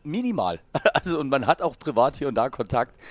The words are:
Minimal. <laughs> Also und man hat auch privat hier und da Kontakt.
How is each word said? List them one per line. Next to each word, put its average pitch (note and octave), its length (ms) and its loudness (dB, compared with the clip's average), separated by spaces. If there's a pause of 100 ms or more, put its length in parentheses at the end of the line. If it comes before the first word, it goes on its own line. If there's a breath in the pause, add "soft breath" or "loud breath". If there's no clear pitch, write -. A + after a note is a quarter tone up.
Minimal. D3+ 600 -2
<laughs> - 300 0
Also E3+ 240 0
und C#3 120 -4
man C3 160 2
hat D#3+ 160 2
auch E3 160 -2
privat B2+ 380 2
hier C#3 120 -4
und A#2+ 80 -4
da A#2+ 120 2
Kontakt. B2 460 -4 (160 loud breath)